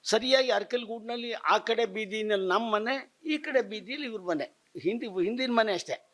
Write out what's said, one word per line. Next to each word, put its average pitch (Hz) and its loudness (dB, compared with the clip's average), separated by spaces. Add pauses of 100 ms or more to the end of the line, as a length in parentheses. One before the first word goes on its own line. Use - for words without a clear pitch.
ಸರಿಯಾಗಿ 254 4
ಅರ್ಕಲ್ಗೂಡ್ನಲ್ಲಿ 233 -2
ಆ 202 2
ಕಡೆ 226 2
ಬೀದಿನಲ್ಲಿ 208 -2
ನಮ್ಮ 214 2
ಮನೆ, 240 -4
ಈ 302 -2
ಕಡೆ 294 2
ಬೀದಿಯಲ್ಲಿ 214 -8
ಇವ್ರ 214 -8
ಮನೆ, 165 -2 (380)
ಹಿಂದಿ-, 190 -2
ಹಿಂದಿನ 240 0
ಮನೆ 220 2
ಅಷ್ಟೇ. - -6 (100)